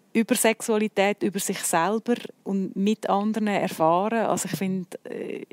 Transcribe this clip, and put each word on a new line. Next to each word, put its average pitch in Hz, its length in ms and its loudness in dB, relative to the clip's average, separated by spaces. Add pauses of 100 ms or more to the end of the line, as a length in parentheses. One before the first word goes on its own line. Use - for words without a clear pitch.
(120)
über 226 220 2
Sexualität, 214 880 2
über 202 160 -2
sich 190 220 -4
selber 214 560 0 (260)
und 196 320 -2
mit 196 340 0
anderen 208 380 0
erfahren. 185 800 2
Also 180 240 -2
ich 165 80 -6
finde, 190 300 -2 (160)
äh, - 480 -8